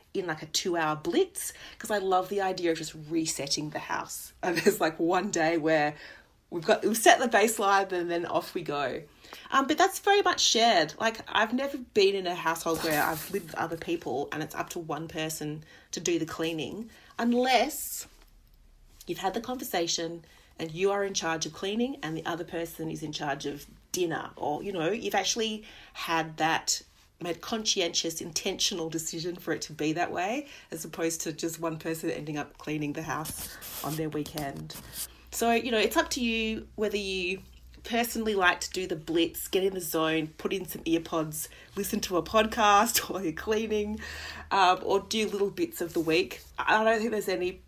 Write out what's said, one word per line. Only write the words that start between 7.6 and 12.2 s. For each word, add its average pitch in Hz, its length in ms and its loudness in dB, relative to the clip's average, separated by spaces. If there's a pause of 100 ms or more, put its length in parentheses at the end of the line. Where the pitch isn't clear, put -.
and 175 180 -2
then 170 160 -2
off - 260 -2
we 185 80 -4
go. 143 400 -4 (500)
Um, 269 160 4
but 311 120 2
that's 381 220 4
very 403 200 6
much - 220 2
shared. 208 580 4
Like, 220 260 0
I've 220 280 0
never 277 240 -2
been 196 360 4
in 190 120 -2